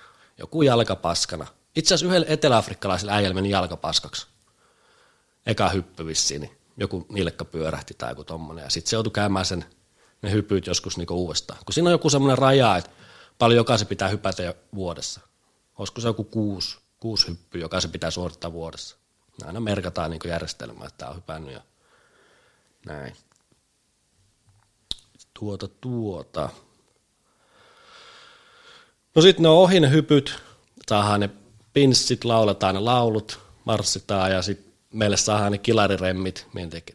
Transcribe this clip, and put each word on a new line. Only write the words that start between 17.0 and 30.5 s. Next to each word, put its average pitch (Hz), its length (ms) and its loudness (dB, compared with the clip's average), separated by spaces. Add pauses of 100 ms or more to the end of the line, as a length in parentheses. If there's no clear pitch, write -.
hyppyä, 87 340 -12
joka 90 200 -4
se 90 60 -4
pitää 82 240 -8
suorittaa 85 420 -8
vuodessa. 82 420 -14 (460)
Ne - 60 -18
aina 90 120 -10
merkataan 90 520 -4
niinku 80 160 -10
järjestelmään, 78 600 -10
että - 100 -20
tää 64 120 -14
on 80 60 -14
hypännyt 78 380 -14
ja - 80 -18 (1200)
näin. 73 300 -14 (2250)
Tuota, 101 280 -8
tuota. 98 840 -6 (2750)
No 156 60 8
sit 185 180 8
ne 165 80 6
on 160 100 10
ohi 185 220 8
ne 139 120 6
hypyt, 147 480 4 (500)